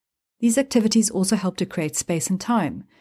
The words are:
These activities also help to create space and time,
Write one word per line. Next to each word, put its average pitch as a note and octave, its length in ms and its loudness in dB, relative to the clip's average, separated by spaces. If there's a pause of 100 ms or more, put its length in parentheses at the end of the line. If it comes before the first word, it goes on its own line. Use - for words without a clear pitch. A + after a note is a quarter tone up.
(400)
These A#3 180 2
activities A3+ 520 2
also F#3+ 260 0
help F#3 220 -2
to F3+ 80 -2
create D#3 300 -4
space - 340 -2
and F#3 100 0
time, G3 440 -2 (180)